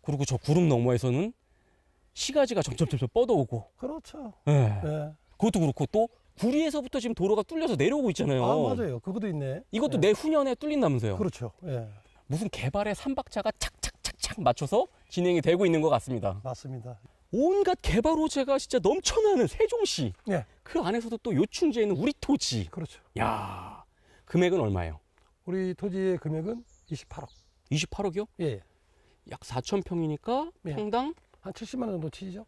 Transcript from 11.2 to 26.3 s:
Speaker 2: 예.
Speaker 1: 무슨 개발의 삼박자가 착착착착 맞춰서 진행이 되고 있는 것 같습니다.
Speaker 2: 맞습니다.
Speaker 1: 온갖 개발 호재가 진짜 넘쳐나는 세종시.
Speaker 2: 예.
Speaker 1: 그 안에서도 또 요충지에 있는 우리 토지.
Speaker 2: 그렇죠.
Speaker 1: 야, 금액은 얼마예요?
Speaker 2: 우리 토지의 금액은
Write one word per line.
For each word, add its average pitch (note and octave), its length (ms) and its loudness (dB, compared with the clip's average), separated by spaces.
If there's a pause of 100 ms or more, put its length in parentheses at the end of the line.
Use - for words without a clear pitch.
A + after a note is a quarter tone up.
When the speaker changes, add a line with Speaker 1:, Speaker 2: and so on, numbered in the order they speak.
Speaker 2:
예. B2 220 -6 (400)
Speaker 1:
무슨 E3 220 -2
개발의 G3+ 460 -2
삼박자가 B3+ 640 -4
착착착착 - 800 -8
맞춰서 D3+ 460 2 (220)
진행이 F3 320 2
되고 F3 240 4
있는 E3 160 4
것 D#3 80 4
같습니다. A2 540 0
Speaker 2:
맞습니다. B2+ 560 -10 (340)
Speaker 1:
온갖 F4+ 480 2
개발 A#3 320 2
호재가 C#4 440 0
진짜 - 220 0
넘쳐나는 E4 680 4
세종시. G#4+ 680 0 (160)
Speaker 2:
예. E3 160 0 (180)
Speaker 1:
그 - 160 -2
안에서도 A3+ 400 -2
또 A#3 160 -2
요충지에 C4 480 2
있는 G3+ 140 2
우리 A#3+ 220 0
토지. A#2+ 520 0
Speaker 2:
그렇죠. - 300 -12 (180)
Speaker 1:
야, G2+ 640 -4 (420)
금액은 F3+ 340 2
얼마예요? F2+ 400 -2 (460)
Speaker 2:
우리 F#3 300 -4
토지의 F#3+ 420 -2
금액은 E3 460 -6 (260)